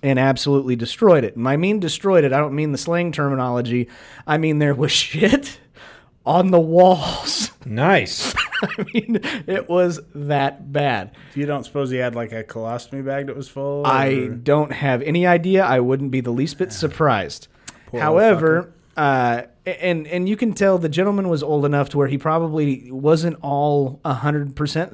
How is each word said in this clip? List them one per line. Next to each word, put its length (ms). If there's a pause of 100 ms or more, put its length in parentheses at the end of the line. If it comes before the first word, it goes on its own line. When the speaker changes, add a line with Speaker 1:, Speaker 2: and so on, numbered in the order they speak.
Speaker 1:
and 160
absolutely 580
destroyed 480
it. 100
And 140
I 80
mean 240
destroyed 440
it. 100
I 40
don't 160
mean 180
the 60
slang 320
terminology. 800 (380)
I 100
mean 220
there 160
was 180
<laughs> 0
shit 680 (680)
on 260
the 100
walls. 920
<laughs> 100
Speaker 2:
Nice. 680 (260)
Speaker 1:
I 320
mean, 280 (260)
it 220
was 320 (160)
that 560
bad. 420 (220)
Speaker 3:
You 100
don't 160
suppose 300
he 60
had, 180
like, 160
a 100
colostomy 640
bag 240
that 80
was 120
full, 380
Speaker 1:
I 220
Speaker 3:
or? 220
Speaker 1:
don't 420
have 300
any 260
idea. 360
I 140
wouldn't 320
be 100
the 120
least 260
bit 140
surprised. 720 (400)
Speaker 3:
Poor 140
Speaker 1:
However, 580
Speaker 3:
old 140 (240)
Speaker 1:
uh, 460 (220)
a-, 200
and, 240
and 200
you 80
can 180
tell 240
the 100
gentleman 400
was 160
old 200
enough 260
to 80
where 100
he 100
probably 720
wasn't 520
all 640
a 100
hundred 420
percent 380